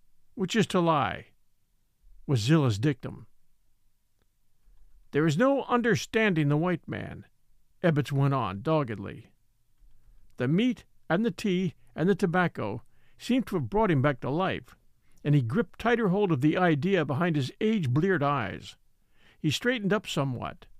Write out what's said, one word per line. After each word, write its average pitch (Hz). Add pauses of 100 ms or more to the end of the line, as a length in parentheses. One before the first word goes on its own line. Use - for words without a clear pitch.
(340)
which 185
is 220
to 185
lie," 147 (960)
was 135
Zilla's 127
dictum. - (1800)
"There 147
is 156
no 269
understanding 214
the 147
white 170
man," - (580)
Ebbets 147
went 139
on 101
doggedly. 123 (1040)
The 123
meat 202 (260)
and 185
the 214
tea 185 (220)
and 165
the 202
tobacco 165 (340)
seemed 247
to 202
have 131
brought 208
him 143
back 143
to 123
life, 151 (480)
and 147
he 143
gripped 135
tighter 226
hold 196
of 143
the 151
idea 175
behind 151
his 139
age-bleared 180
eyes. 127 (640)
He 156
straightened 208
up 214
somewhat. 131 (140)